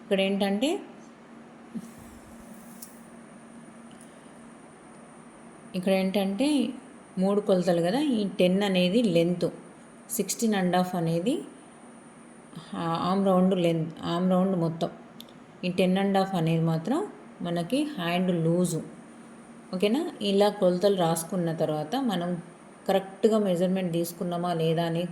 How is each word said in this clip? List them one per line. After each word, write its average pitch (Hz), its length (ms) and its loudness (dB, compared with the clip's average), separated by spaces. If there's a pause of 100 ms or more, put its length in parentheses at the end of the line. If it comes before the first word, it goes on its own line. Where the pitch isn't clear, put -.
ఇక్కడ 196 180 0
ఏంటంటే, 202 580 0 (4000)
ఇక్కడ 185 180 0
ఏంటంటే 196 760 0 (480)
మూడు 202 240 2
కొలతలు 180 400 2
కదా, 185 180 0
ఈ 240 280 0 (120)
టెన్ 185 240 4
అనేది 185 400 2
లెంత్, 175 460 2 (640)
సిక్స్టీన్ 220 440 -2
అండ్ 180 200 2
హాఫ్ 180 200 2
అనేది, 170 460 0 (1300)
ఆ, 185 80 -6
ఆర్మ్ 175 420 0
రౌండ్ 185 300 6
లెంత్, 165 380 0 (100)
ఆర్మ్ 175 280 0
రౌండ్ 185 240 4
మొత్తం. 165 340 -2 (760)
ఈ 180 60 -2
టెన్ 185 260 2
అండ్ 196 200 2
హాఫ్ 190 180 0
అనేది 165 280 2
మాత్రం 165 440 0 (340)
మనకి 175 420 -2
హ్యాండ్ 180 600 0
లూజు. 165 380 2 (960)
ఓకేనా? 233 360 0 (100)
ఇలా 202 280 4
కొలతలు 196 460 2
రాసుకున్న 165 580 0
తర్వాత 156 420 -2
మనం 180 460 -2 (460)
కరెక్ట్గా 196 500 2
మెజర్‌మెంట్ 185 560 0
తీసుకున్నామా 175 600 -4
లేదా 165 320 0
అని 165 260 -2